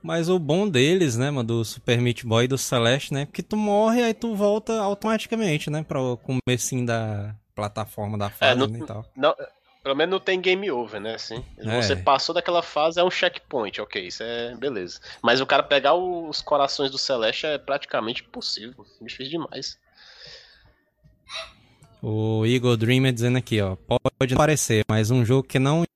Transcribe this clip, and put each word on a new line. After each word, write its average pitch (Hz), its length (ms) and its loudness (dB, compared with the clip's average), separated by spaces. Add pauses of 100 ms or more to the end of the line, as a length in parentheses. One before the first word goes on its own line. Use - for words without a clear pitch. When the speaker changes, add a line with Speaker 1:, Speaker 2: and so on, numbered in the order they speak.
Speaker 1:
mas 165 240 -2
o 185 100 4
bom 170 300 2
deles, 147 480 4
né, 135 160 0
mano, 123 160 -2
do 117 160 0
Super - 360 0
Meat 120 240 0
Boy 117 200 4
e 127 40 0
do 131 80 0
Celeste, 123 560 0
né, 143 140 -4
porque - 160 -10
tu 220 140 -4
morre, 214 480 2
aí 226 100 2
tu 226 220 -4
volta 214 440 2
automaticamente, 202 880 -2
né, 151 140 -2
pra 147 180 -4
o 123 160 -2
comecinho 123 720 -2
da 107 480 -4 (200)
plataforma 104 640 -6
da 101 80 0
Speaker 2:
É, 101 40 -4
Speaker 1:
fase, 131 300 2
Speaker 2:
não, 135 60 4
Speaker 1:
né, 113 120 -6
e - 80 -10
tal. 107 200 -12 (100)
Speaker 2:
não, 143 180 2 (480)
pelo 139 120 -2
menos 160 180 0
não 190 80 0
tem 185 200 0
game 185 300 0
over, 110 300 -6
né, 110 140 -6
assim. 113 280 -10 (160)
Speaker 1:
É. 113 240 -2
Speaker 2:
Você 104 140 2
passou 135 380 0
daquela 170 280 0
fase, 165 380 -2
é 175 40 6
um 180 60 2
checkpoint, - 720 -4
ok, 101 260 -8
isso 87 160 -10
é 117 320 -6
beleza. 113 460 -6 (220)
Mas 123 180 4
o 131 60 0
cara 143 160 4
pegar 143 320 4
o, 175 340 -2
os 147 140 -6
corações 139 480 0
do 135 80 -8
Celeste 120 480 -2
é 147 120 -2
praticamente 127 640 -4
impossível, - 640 -10 (160)
difícil 131 300 -12 (100)
demais. - 380 -10 (2250)
Speaker 1:
O 110 440 0
Igor 120 300 4
Dreamer 127 360 4
dizendo 123 260 2
aqui, 113 220 0
ó, 95 160 0
"Pode 127 580 -2
não 127 40 4
parecer, 139 500 4
mas 110 220 2
um 123 140 4
jogo 131 220 4
que - 120 -2
não 147 240 2
é 170 120 0